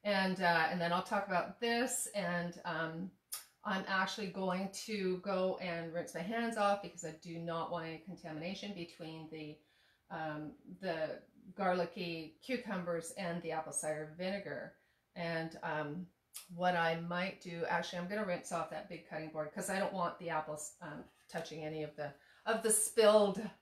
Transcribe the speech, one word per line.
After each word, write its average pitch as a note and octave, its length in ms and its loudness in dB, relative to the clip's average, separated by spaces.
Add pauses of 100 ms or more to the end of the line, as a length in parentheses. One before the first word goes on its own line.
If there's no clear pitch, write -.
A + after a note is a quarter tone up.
And, F#3+ 360 2
uh, E3+ 300 6
and F3 100 0
then E3+ 120 4
I'll F3+ 100 4
talk G3 240 0
about F#3 340 0
this. A#3 540 0
And, F3 400 0 (100)
um, E3 460 -2 (540)
I'm F#3+ 240 0
actually F#3+ 400 0
going F#3+ 420 0 (160)
to F#3+ 320 0
go F#3 420 2
and E3+ 320 -4
rinse E3+ 220 -4
my E3 80 -2
hands A3+ 340 0
off G3+ 260 6
because E3+ 220 -10
I D#3 160 -4
do E3 180 -8
not E3 320 -2
want E3 160 -2
any D#3+ 120 -6
contamination F3 760 -6
between D#3+ 560 -10
the, D3+ 280 -10 (520)
um, D3+ 420 -6 (280)
the D#3+ 380 -2 (360)
garlicky F3 880 0
cucumbers F3+ 760 -2
and E3+ 240 -2
the E3 80 -4
apple D#3 220 -4
cider D#3 440 -2
vinegar. F#3 560 -4 (440)
And, E3 460 -2
um, D#3 440 -2 (480)
what F3+ 220 4
I E3 320 2
might F3 320 -2
do, E3+ 280 -4
actually, F3 320 0
I'm F3+ 80 -4
gonna G#3 160 0
rinse F3+ 280 -2
off E3 180 -2
that D#3 180 -8
big E3 200 -12
cutting D#3 220 -6
board D3+ 220 -4
'cause G3 180 -4
I F#3+ 80 2
don't G3 140 2
want F3+ 260 0
the E3 120 -4
apples, D#3 500 -2
um, D3+ 240 -10 (240)
touching D#3+ 360 -6
any D#3 180 -2
of D3+ 140 -4
the, D3 160 -4 (340)
of A3 160 4
the A3 80 4
spilled G#3 800 8 (120)